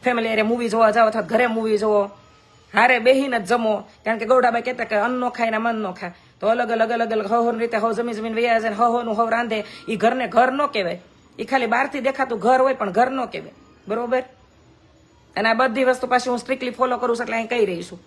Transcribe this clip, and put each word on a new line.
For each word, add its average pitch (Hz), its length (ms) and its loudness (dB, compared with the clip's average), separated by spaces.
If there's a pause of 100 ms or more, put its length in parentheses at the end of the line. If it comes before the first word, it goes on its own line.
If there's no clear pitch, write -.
ફેમિલી 233 260 0
હારે 214 120 0
મૂવી 233 280 0
જોવા 220 220 4
જાઓ 226 160 4
અથવા 220 140 -2
ઘરે 233 260 2
મૂવી 220 300 0
જોવો, 208 320 2 (640)
હારે 240 260 4
બેહીને 262 400 4
જ 196 40 -6
જમો. 220 400 0 (220)
કારણ 220 120 -2
કે 214 80 -6
ગૌડાભાઈ 240 360 4
કહેતા 240 220 -6
કે 214 120 -4
"અન્ન 240 240 0
નો 247 100 -2
ખાય 240 200 -2
ને 214 80 -2
મન 226 180 -2
નો 208 160 -6
ખાય", 180 220 -12 (260)
તો 196 80 -2
અલગ 233 220 2
અલગ, 226 200 0
અલગ 233 220 -2
અલગ 214 200 -2
હવ 233 160 2
હવની 226 120 -2
રીતે 233 180 -2
હવ 220 160 0
જમી 233 200 -4
જમીને 220 220 -6
વયા 233 240 2
જાય 220 100 -2
ને 202 60 -6
હવ 233 220 2
હવનું 226 200 -2
હવ 226 120 2
રાંધે, 226 340 -2 (260)
ઈ 220 60 -2
ઘરને 233 320 0
ઘર 247 240 4
નો 285 160 -2
કહેવાય. 190 340 -4 (380)
ઈ 226 60 -6
ખાલી 254 200 0
બહારથી 262 340 0
દેખાતું 254 400 -2
ઘર 254 220 4
હોય 262 120 2
પણ 202 180 -4
ઘર 240 200 2
નો 262 140 -4
કહેવાય, - 260 -12 (360)
બરોબર? 240 360 -2 (1120)
અને 214 140 0
આ 226 40 2
બધી 254 300 2
વસ્તુ 254 240 0
પાછી 247 220 0
હું 247 100 -2
સ્ટ્રિક્ટલી 254 300 -6
ફોલો 247 280 -2
કરું 240 200 -2
છું, 240 60 -4
એટલે 226 120 -6
અહીં 226 120 -4
કહી 233 180 0
રહી 175 180 -6
છું. 175 240 -16